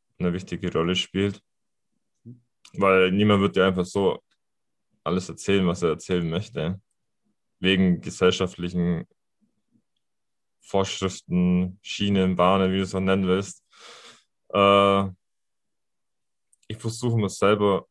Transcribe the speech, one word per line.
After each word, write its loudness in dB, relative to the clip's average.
eine -2
wichtige -8
Rolle 0
spielt. -4
Weil 4
niemand 2
wird 0
dir 4
einfach 0
so -2
alles -4
erzählen, 0
was -2
er 2
erzählen -4
möchte. -6
Wegen 2
gesellschaftlichen -2
Vorschriften, -2
Schienen, -2
Bahnen, 2
wie -2
du 0
es -8
auch -4
nennen 0
willst. -2
Äh, 4
ich -12
versuche -4
mir 0
selber 0